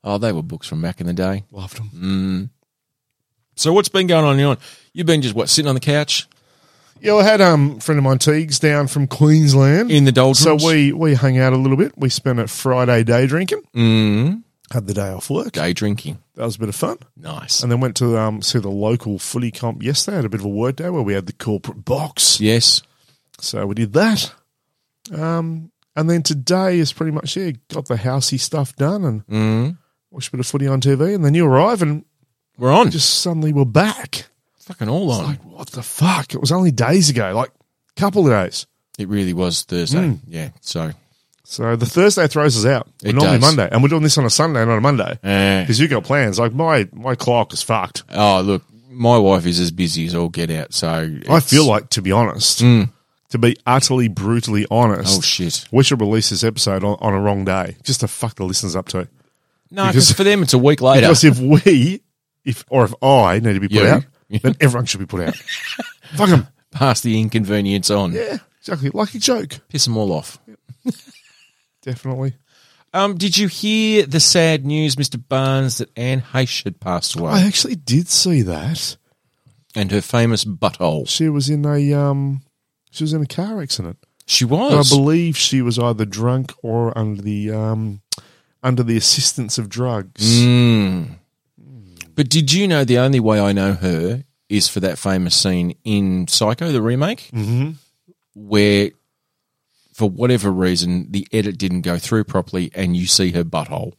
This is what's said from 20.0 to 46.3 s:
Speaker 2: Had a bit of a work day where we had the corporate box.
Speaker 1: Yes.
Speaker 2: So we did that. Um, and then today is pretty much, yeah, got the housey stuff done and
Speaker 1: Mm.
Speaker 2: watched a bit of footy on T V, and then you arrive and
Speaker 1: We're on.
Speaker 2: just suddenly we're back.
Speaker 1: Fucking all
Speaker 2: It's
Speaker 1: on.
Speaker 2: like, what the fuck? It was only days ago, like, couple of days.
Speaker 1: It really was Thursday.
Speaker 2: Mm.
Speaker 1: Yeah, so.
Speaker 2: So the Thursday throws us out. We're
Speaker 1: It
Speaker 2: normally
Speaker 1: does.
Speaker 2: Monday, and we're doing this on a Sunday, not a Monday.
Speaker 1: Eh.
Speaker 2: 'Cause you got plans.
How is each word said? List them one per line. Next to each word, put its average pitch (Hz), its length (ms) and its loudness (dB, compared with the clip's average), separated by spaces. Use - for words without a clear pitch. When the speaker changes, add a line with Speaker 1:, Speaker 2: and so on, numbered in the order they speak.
Speaker 2:
Had 123 80 -2
a 107 40 -4
bit 104 120 -6
of 101 40 -10
a 101 40 -4
work 117 260 -4
day 170 140 -8
where 165 140 -4
we 101 100 -2
had 98 120 -4
the 95 80 -12
corporate - 500 -8
box. - 560 -2
Speaker 1:
Yes. 110 420 2
Speaker 2:
So 101 260 -6
we 101 100 -6
did 110 180 -4
that. 208 380 0
Um, 165 580 -6
and 156 140 0
then 170 140 0
today 175 560 0
is 147 140 0
pretty 160 180 -4
much, - 260 -6
yeah, 185 140 -4
got - 140 -8
the 123 80 -2
housey 127 440 -2
stuff - 360 -4
done 185 300 -2
and 107 220 -4
Speaker 1:
Mm. 110 500 0
Speaker 2:
watched - 180 -12
a - 20 -10
bit 127 100 -8
of 120 60 -4
footy 139 200 -2
on 135 140 0
T 135 140 4
V, 165 180 0
and 185 100 -2
then 143 100 4
you 170 120 4
arrive 175 360 4
and 151 220 -2
Speaker 1:
We're 127 140 2
on. 190 200 6
Speaker 2:
just - 300 0
suddenly 156 320 -2
we're 139 120 4
back. 175 640 -2
Speaker 1:
Fucking 113 300 -10
all 170 220 -2
Speaker 2:
It's 110 80 0
Speaker 1:
on. 85 60 -6
Speaker 2:
like, 143 200 -6
what - 260 -20
the 120 120 -12
fuck? 170 500 -2
It - 80 -6
was 143 100 0
only 180 200 2
days 143 380 2
ago, 107 260 -2
like, 127 160 -4
couple 196 300 2
of 135 80 6
days. 92 320 -2
Speaker 1:
It 101 120 -8
really 98 240 -2
was 87 300 -2
Thursday. 131 360 -2
Speaker 2:
Mm. 160 280 -2
Speaker 1:
Yeah, 80 220 -12
so. 80 300 -8
Speaker 2:
So 117 320 -4
the 117 100 -2
Thursday 180 420 2
throws 147 300 0
us 104 80 -2
out. 131 220 0
We're 101 80 -4
Speaker 1:
It 113 40 0
Speaker 2:
normally 131 240 2
Speaker 1:
does. 151 160 4
Speaker 2:
Monday, 104 160 0
and 120 120 4
we're 139 60 4
doing 160 120 2
this 156 160 2
on 135 80 0
a 113 60 0
Sunday, 151 340 0
not 113 120 2
a 104 40 0
Monday. 113 420 0
Speaker 1:
Eh. 98 420 2
Speaker 2:
'Cause 113 140 0
you 156 80 4
got 117 160 -2
plans. 117 360 0